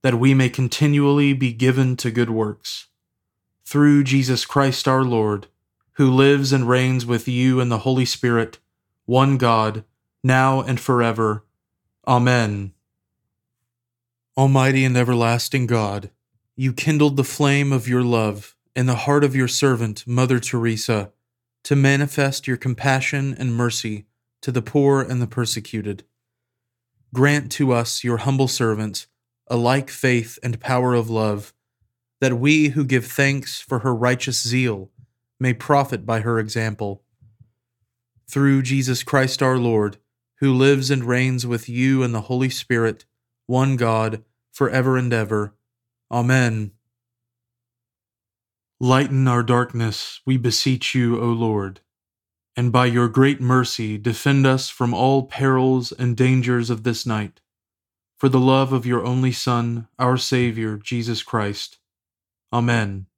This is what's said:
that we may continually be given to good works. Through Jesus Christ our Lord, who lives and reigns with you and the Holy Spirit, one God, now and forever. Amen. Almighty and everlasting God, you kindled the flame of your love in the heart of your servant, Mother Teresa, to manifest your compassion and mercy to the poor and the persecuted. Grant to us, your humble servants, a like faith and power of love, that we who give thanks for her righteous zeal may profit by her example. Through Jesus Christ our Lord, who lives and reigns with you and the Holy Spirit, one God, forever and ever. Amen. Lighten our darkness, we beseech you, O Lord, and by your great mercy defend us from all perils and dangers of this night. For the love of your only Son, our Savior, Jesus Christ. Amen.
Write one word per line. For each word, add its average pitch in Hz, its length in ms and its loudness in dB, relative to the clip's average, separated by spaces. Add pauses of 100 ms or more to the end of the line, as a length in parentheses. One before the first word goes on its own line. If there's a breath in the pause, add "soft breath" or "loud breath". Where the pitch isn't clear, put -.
that 120 180 0
we 135 140 4
may 131 160 4
continually 143 840 2
be 131 200 -2
given 127 440 0
to 120 140 -4
good 117 180 0
works. 110 580 -6 (760)
Through 147 400 4
Jesus 131 420 0
Christ 135 420 0
our 131 160 2
Lord, 107 440 -2 (460)
who 135 160 4
lives 135 420 4
and 131 160 0
reigns 127 380 0
with 117 220 -2
you 127 320 2
and 123 120 0
the 110 80 0
Holy 131 260 0
Spirit, 117 540 -2 (460)
one 135 320 2
God, 110 460 0 (400)
now 131 380 2
and 123 180 -4
forever. 113 680 0 (600)
Amen. 120 680 0 (1600)
Almighty 135 480 4
and 123 120 2
everlasting 120 680 0
God, 104 420 -2 (460)
you 131 180 -2
kindled 147 420 2
the 139 80 2
flame 139 480 0
of 120 160 -2
your 123 160 0
love 110 520 -2 (200)
in 127 100 0
the 123 100 2
heart 143 280 2
of 131 120 0
your 127 120 0
servant, 117 600 -2
Mother 123 320 2
Teresa, 113 720 -2 (520)
to 143 120 0
manifest 139 720 0
your 123 100 -2
compassion 135 800 -2
and 123 180 -2
mercy 113 500 -4 (360)
to 131 120 -6
the 123 80 0
poor 139 400 2
and 123 200 -4
the 117 60 -2
persecuted. 107 760 -6 (1080)
Grant 143 380 2
to 135 220 0
us, 117 320 -2
your 120 120 -2
humble 135 300 0
servants, 110 600 -4 (400)
a 120 100 -2
like 127 320 0
faith 120 520 -2
and 117 200 -8
power 127 320 -2
of 117 160 0
love, 107 440 -4 (680)
that 127 180 0
we 151 300 2
who 139 160 -2
give 123 200 0
thanks 139 540 -2
for 127 200 -6
her 123 140 -2
righteous 123 480 -2
zeal 117 480 -4 (520)
may 127 120 0
profit 127 520 0
by 113 160 -2
her 117 180 -2
example. 107 640 -6 (1300)
Through 139 320 2
Jesus 131 420 -2
Christ 131 380 0
our 131 160 2
Lord, 110 400 0 (380)
who 139 180 2
lives 135 360 4
and 131 140 0
reigns 123 420 0
with 120 220 -4
you 131 360 0
and 120 100 -2
the 110 80 -4
Holy 127 280 -2
Spirit, 113 560 -2 (400)
one 131 300 0
God, 110 480 -2 (280)
forever 131 460 0
and 123 140 0
ever. 107 420 -2 (580)
Amen. 120 600 0 (2000)
Lighten 131 480 2
our 120 160 2
darkness, 120 840 -2
we 131 120 0
beseech 127 580 -2
you, 120 240 2
O 120 80 -2
Lord, 107 540 -2 (760)
and 123 160 0
by 123 140 4
your 120 220 2
great 131 320 2
mercy 123 580 0
defend 135 480 0
us 131 240 2
from 120 240 -4
all 131 300 0
perils 131 680 0
and 123 240 -4
dangers 123 520 2
of 110 140 -4
this 117 220 -4
night. 107 340 -6 (800)
For 139 100 0
the 131 120 4
love 131 340 2
of 120 120 -2
your 120 200 -2
only 127 260 0
Son, 117 560 -4 (100)
our 127 200 0
Savior, 113 600 -2
Jesus 113 460 -6
Christ. 104 540 -6 (760)
Amen. 113 540 -2 (120)